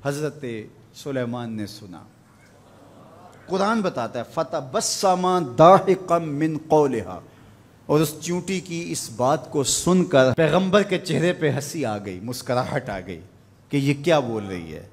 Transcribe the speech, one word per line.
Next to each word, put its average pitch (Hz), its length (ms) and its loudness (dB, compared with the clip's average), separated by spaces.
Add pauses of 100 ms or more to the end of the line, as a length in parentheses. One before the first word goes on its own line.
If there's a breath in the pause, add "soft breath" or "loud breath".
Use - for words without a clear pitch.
हज़रत 143 360 -6 (560)
सुलेमान 120 560 -6
ने 107 160 -6
सुना। 90 380 -18 (1400)
कुरान 202 340 0
बताता 127 360 -4
है, 117 80 -6
"फतबस्समा 180 1120 0 (180)
दाहिकम 170 640 8 (120)
मिन 156 220 -2 (120)
कौलिहा", 117 520 2 (680 loud breath)
और 151 140 4
उस 156 180 -2
चींटी 175 400 -4
की 165 200 -8 (120)
इस - 160 -8 (100)
बात 131 340 0
को 147 120 0
सुनकर 165 680 4
पैगंबर 180 500 4
के 185 160 -2
चेहरे 165 340 0
पे 160 160 -2
हंसी 143 340 -6
आ 110 140 -2
गई, 98 220 -10
मुस्कुराहट 123 680 -4
आ 98 100 -6
गई 90 200 -12 (520)
कि 143 60 2
ये 139 180 2
क्या 147 260 2
बोल 113 220 -4
रही 87 260 -8
है। 80 220 -14